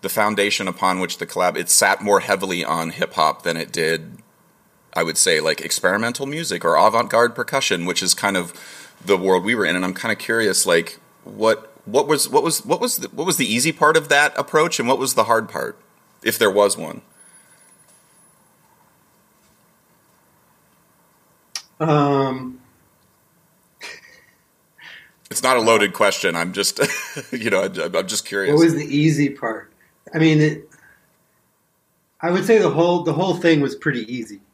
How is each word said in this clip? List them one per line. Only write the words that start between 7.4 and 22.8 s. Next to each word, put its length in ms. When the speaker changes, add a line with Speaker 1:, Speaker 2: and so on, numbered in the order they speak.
Speaker 1:
which 180
is 100
kind 220
of 160
the 100
world 300
we 100
were 100
in. 100
And 100
I'm 80
kinda 220
curious, 500
like, 340
what, 480
what 220
was, 200
what 160
was, 220
what 160
was 160
the, 120
what 160
was 120
the 140
easy 200
part 240
of 140
that 280
approach, 420
and 100
what 100
was 140
the 120
hard 240
part, 280
if 140
there 140
was 260
one? 240
Speaker 2:
Um, 800